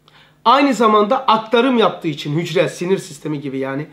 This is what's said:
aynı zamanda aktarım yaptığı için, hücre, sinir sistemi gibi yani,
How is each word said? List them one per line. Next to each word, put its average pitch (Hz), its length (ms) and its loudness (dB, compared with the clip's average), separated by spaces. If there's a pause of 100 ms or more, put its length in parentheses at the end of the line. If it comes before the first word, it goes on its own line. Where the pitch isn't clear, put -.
(460)
aynı 269 280 4
zamanda 214 540 2
aktarım 254 500 2
yaptığı 185 300 0
için, 151 320 -4
hücre, 165 300 0
sinir 185 280 -2
sistemi - 440 -10
gibi 135 160 -8
yani, 135 360 -6